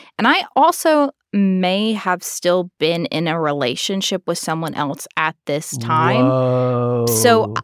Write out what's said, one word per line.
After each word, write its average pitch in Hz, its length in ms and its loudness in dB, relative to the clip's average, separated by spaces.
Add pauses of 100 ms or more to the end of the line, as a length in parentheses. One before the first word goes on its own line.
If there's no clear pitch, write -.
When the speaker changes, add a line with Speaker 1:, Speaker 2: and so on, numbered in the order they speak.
(180)
Speaker 1:
And 214 100 2
I 339 160 2 (120)
also 302 560 2 (200)
may 190 640 2
have 185 300 -2
still 180 540 0
been 170 280 0
in 165 220 -2
a 165 120 -2
relationship 151 880 -2
with 170 100 -2
someone 160 360 -4
else 143 420 -6
at 160 200 -2 (100)
this 147 320 -6
time. 131 500 2
Speaker 2:
Whoa. 127 800 0
Speaker 1:
So 214 460 2 (100)